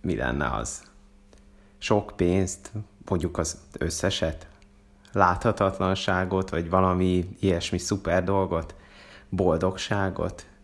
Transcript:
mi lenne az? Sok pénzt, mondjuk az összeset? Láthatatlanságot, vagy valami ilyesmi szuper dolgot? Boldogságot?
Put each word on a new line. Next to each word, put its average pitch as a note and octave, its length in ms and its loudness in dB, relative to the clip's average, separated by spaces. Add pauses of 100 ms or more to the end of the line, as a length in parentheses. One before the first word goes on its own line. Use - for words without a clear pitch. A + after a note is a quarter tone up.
mi F2+ 160 -2
lenne B1+ 340 -2
az? - 320 -6 (960)
Sok - 380 0
pénzt, F2+ 560 0 (360)
mondjuk E2+ 300 -2
az - 200 -4 (200)
összeset? - 680 -2 (680)
Láthatatlanságot, F#2+ 1400 2
vagy E2 200 -2
valami F#2 580 4 (120)
ilyesmi F2 380 0
szuper F2+ 460 0
dolgot? F2+ 500 -2 (540)
Boldogságot? F#2 1160 0 (180)